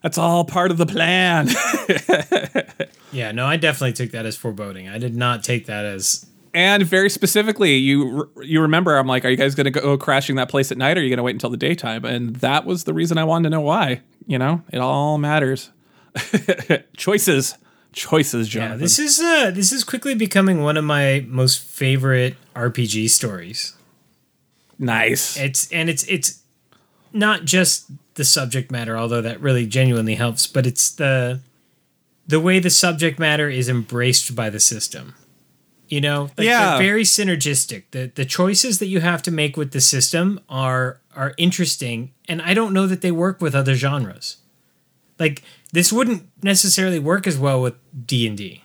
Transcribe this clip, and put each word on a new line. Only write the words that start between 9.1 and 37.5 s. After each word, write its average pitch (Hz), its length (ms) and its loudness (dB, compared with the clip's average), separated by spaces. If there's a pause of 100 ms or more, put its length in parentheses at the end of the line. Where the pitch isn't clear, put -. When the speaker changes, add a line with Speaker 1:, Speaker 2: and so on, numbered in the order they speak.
Speaker 1:
"Are 131 60 2
you 127 80 2
guys 139 180 2
gonna 139 160 0
go 139 260 0
crashing 139 380 0
that 127 140 -2
place 135 220 0
at 123 60 -6
night, 143 200 2
or - 20 0
are 156 40 0
you 131 60 0
gonna 123 140 0
wait 123 120 -2
until - 140 -6
the 123 80 -4
daytime?" 123 460 -4
And 120 340 -4
that 139 280 0
was 180 180 -4
the 156 100 -4
reason 165 240 0
I 160 60 2
wanted 165 200 2
to 160 80 2
know 160 100 0
why. 147 400 0 (260)
You 143 100 -2
know, 156 260 0 (100)
it 123 60 -4
all 143 380 0
matters. 147 520 0 (460)
<laughs> - 40 -6 (800)
Choices. 170 580 0 (380)
Choices, 120 560 0
Jonathan. 110 300 -6
Speaker 2:
Yeah, 151 40 -4
this 175 160 2
is, 294 220 2
uh, 311 300 2
this 190 200 0
is 262 140 -4
quickly 269 300 -4
becoming 190 460 2
one 151 140 2
of 151 80 0
my 143 440 2
most 127 340 0
favorite 131 720 0 (200)
R 120 140 -2
P 120 180 -2
G 110 200 -2
stories. 98 680 -4 (1040)
Speaker 1:
Nice. 113 600 0
Speaker 2:
It's, 139 340 -4
and 165 180 -2
it's, 151 140 -4
it's - 380 -4 (720)
not 208 320 0
just 175 440 0 (260)
the 139 100 -4
subject 127 460 0
matter, 117 260 -4
although 117 240 0
that 113 180 -6
really 127 260 2
genuinely 113 500 2
helps, 117 320 0
but 131 200 0
it's - 240 0
the, 131 480 0 (880)
the 156 140 4
way 185 180 4
the 180 100 2
subject 165 480 2
matter 151 320 2
is 127 200 -2
embraced 120 640 0
by 113 140 -2
the 110 100 -8
system. - 560 -2 (720)
You 147 140 -2
know, 147 220 0 (140)
like, 214 100 0
Speaker 1:
Yeah. 226 240 4
Speaker 2:
they're 135 160 2
very 208 160 2
synergistic. 147 880 0